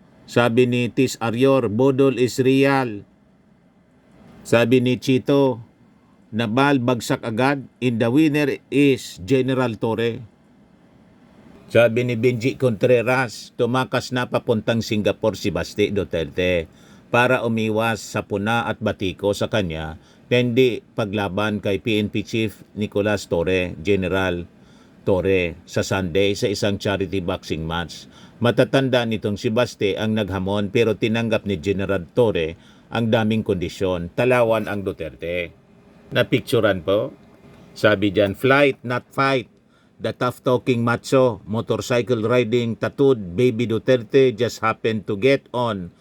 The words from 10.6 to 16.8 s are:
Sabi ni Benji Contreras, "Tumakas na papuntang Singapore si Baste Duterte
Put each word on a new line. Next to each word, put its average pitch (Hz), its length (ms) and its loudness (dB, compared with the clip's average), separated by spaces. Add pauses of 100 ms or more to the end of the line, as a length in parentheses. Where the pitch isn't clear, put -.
Sabi 117 320 4
ni 123 120 -2
Benji 120 440 0
Contreras, 123 960 0
"Tumakas 123 560 -2
na 123 160 -4
papuntang 113 560 -2
Singapore 104 520 -2
si - 120 -4
Baste 85 440 0
Duterte 87 760 -2 (400)